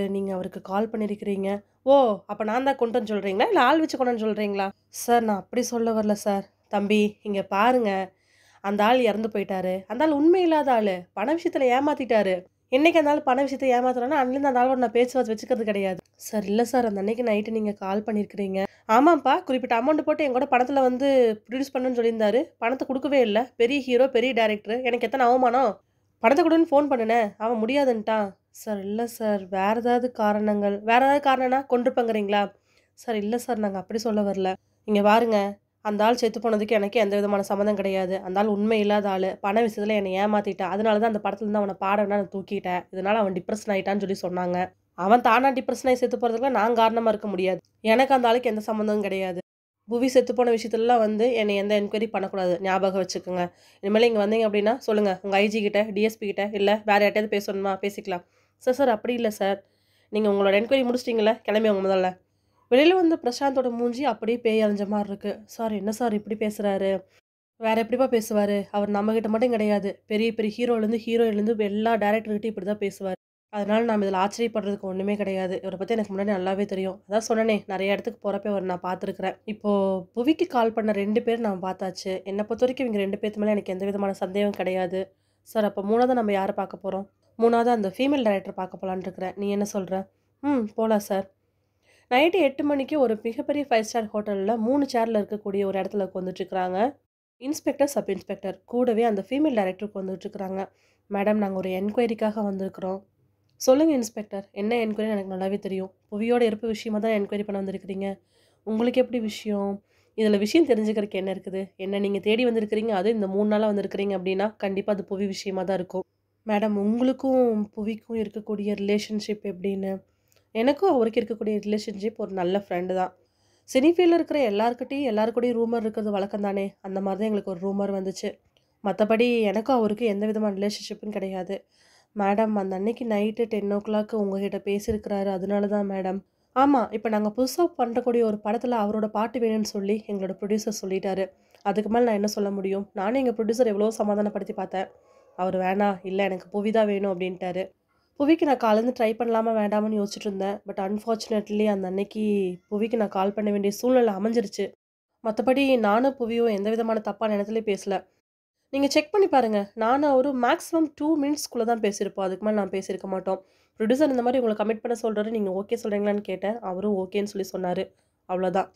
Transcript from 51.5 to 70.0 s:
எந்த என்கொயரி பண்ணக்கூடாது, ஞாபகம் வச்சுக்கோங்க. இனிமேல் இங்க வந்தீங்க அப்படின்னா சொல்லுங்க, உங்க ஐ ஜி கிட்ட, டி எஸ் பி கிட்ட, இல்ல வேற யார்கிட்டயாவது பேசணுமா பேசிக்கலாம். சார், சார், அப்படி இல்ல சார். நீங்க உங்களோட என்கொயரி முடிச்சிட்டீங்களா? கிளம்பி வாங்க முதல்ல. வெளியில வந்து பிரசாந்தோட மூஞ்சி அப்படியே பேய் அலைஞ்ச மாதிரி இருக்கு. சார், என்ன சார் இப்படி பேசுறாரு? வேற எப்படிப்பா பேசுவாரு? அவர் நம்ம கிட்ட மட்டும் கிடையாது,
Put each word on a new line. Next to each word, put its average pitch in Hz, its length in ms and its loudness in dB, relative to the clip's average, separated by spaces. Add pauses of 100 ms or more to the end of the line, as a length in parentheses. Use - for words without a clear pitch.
எந்த 202 240 0
என்கொயரி 208 300 -2
பண்ணக்கூடாது, 190 520 -2
ஞாபகம் 190 400 0
வச்சுக்கோங்க. 180 440 -4 (380)
இனிமேல் 214 260 4
இங்க 220 120 0
வந்தீங்க 220 260 2
அப்படின்னா 208 300 2
சொல்லுங்க, 208 440 0
உங்க 196 160 -2
ஐ 208 100 4
ஜி 214 140 -2
கிட்ட, 202 220 0
டி 208 180 -2
எஸ் 214 160 0
பி 220 80 -10
கிட்ட, 196 260 -4
இல்ல 202 180 2 (160)
வேற 208 140 4
யார்கிட்டயாவது 208 340 2
பேசணுமா 196 460 -2
பேசிக்கலாம். 196 440 -6 (400)
சார், 254 120 2
சார், 269 140 2
அப்படி 226 240 -2
இல்ல 233 160 0
சார். 196 280 -2 (540)
நீங்க 214 180 2
உங்களோட 196 240 4
என்கொயரி 233 300 2
முடிச்சிட்டீங்களா? 233 580 2
கிளம்பி 214 280 2
வாங்க 196 140 2
முதல்ல. 190 260 2 (640)
வெளியில 302 220 6
வந்து 330 220 4
பிரசாந்தோட 262 560 -2
மூஞ்சி 240 340 -2
அப்படியே 233 320 0
பேய் 220 260 2
அலைஞ்ச 202 240 0
மாதிரி 208 220 -2
இருக்கு. 202 220 -8 (140)
சார், 220 280 -6
என்ன 202 180 -4
சார் 220 220 -2
இப்படி 208 220 -4
பேசுறாரு? 202 560 0 (680)
வேற 220 220 0
எப்படிப்பா 247 260 0
பேசுவாரு? 208 500 0 (140)
அவர் 202 180 -2
நம்ம 208 240 0
கிட்ட 220 160 0
மட்டும் 233 260 2
கிடையாது, 208 360 0 (140)